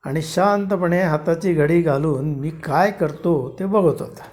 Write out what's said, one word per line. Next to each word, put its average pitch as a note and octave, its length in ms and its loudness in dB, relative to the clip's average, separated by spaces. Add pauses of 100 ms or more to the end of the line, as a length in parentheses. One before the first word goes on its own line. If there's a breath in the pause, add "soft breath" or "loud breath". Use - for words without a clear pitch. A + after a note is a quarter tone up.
आणि D3 180 -2
शांतपणे F#3+ 800 0
हाताची E3 520 0
घडी D#3 280 4
घालून D3 520 0
मी C#3 160 -6
काय D#3+ 400 0
करतो D3+ 680 -2
ते F#3 60 -6
बघत F#3+ 360 2
होता. - 220 -12 (100)